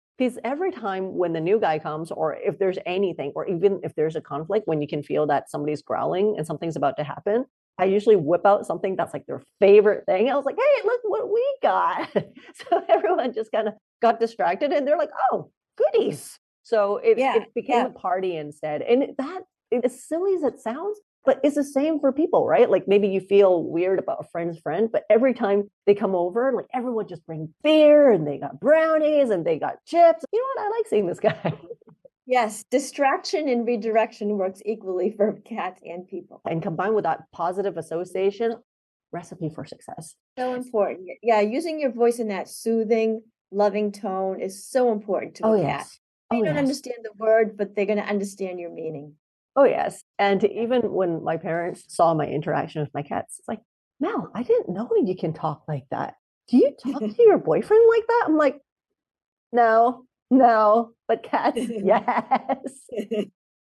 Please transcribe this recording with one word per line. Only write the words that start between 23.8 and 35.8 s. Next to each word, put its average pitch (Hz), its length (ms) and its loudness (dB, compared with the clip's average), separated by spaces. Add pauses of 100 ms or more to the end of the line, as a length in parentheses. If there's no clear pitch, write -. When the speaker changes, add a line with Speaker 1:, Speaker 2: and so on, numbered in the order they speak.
Speaker 1:
about - 260 -4
a - 60 -20
friend's 170 300 -8
friend, 175 320 -2
but - 180 -2
every 233 240 4
time 202 380 -2 (160)
they 202 80 6
come 202 180 -2
over, 185 400 0
like, 190 220 -6
everyone 240 320 -4
just 170 180 -16
brings 156 240 -10 (140)
beer 294 480 8
and 160 160 2
they 143 100 -6
got 143 220 -12
brownies 302 720 2
and 175 160 0
they 160 100 0
got 139 200 -6 (100)
chips. 330 440 4
You 427 80 -2
know 523 240 -4
what? 415 40 -4
I 453 100 -4
like 440 100 -2
seeing 208 200 0
this 175 120 -6
guy. - 380 -2
<laughs> - 60 -20 (600)
Speaker 2:
Yes, 240 460 -2
distraction 285 800 -2
and 240 180 -2
redirection 220 680 -2
works 190 280 -6
equally 190 460 -4
for 208 220 -2 (120)
cats 185 380 -10